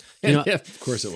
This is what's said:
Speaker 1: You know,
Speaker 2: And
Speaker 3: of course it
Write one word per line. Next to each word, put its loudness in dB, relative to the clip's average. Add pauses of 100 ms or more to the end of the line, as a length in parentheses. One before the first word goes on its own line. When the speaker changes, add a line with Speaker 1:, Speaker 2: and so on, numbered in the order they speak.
(240)
Speaker 1:
You 4
know, 4
Speaker 2:
And 0
Speaker 3:
of -6
course -6
it -8